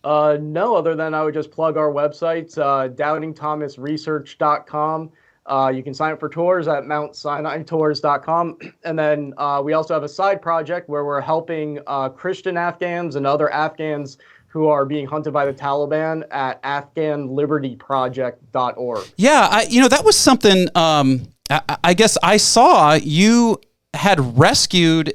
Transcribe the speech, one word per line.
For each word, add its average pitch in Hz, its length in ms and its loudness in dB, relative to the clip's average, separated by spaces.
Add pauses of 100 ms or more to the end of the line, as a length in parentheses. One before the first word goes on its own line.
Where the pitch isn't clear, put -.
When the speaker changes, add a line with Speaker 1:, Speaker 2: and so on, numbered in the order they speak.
Speaker 1:
Uh, 151 380 2
no, 165 340 -2
other 165 200 0
than 156 180 -4
I 156 100 -2
would 151 120 -2
just 151 160 -6
plug 156 260 -2
our 151 140 0
websites, 151 640 -4
uh, 139 320 0
doubting 151 460 -4
thomas 151 440 -8
research 151 600 -8
dot 151 280 0
com. 156 440 -4 (360)
Uh, 135 280 0
you 131 80 -8
can 139 100 -10
sign 156 200 -4
up 151 80 -10
for 151 80 -8
tours 170 400 0
at 143 180 -2
mount 151 280 -6
sinai 151 480 -6
tours 151 380 -2
dot 143 220 0
com. 165 360 -4 (140)
<clears throat> - 120 -20
And 165 140 -4
then, 147 380 -2
uh, 143 280 -2
we 151 100 -2
also 160 180 -2
have 156 100 -2
a 147 60 -10
side 196 320 -2
project 165 480 -4
where 147 160 -4
we're 143 180 -4
helping, 160 640 -6
uh, 131 240 -4
Christian 185 460 -8
Afghans 175 600 -6
and 139 100 -4
other 147 240 0
Afghans 151 680 -6 (300)
who 156 220 -2
are 143 160 2
being 143 200 -6
hunted 151 280 -6
by 143 120 0
the 139 80 -4
Taliban 147 760 -4
at 131 320 -6
afghan 143 720 -6
liberty 139 400 -2
project 127 680 -4 (120)
dot 123 240 -2
org. 117 280 -6 (120)
Speaker 2:
Yeah, 240 340 4
I, 220 120 2
you 240 180 2
know, 262 80 6
that 285 160 2
was 427 120 6
something, 202 600 4
um, 147 520 2 (200)
I, 143 180 0
I, - 180 -6
I 180 100 4
guess 220 280 4
I 180 140 4
saw 214 560 6
you 208 680 4 (360)
had 139 440 2
rescued 165 760 4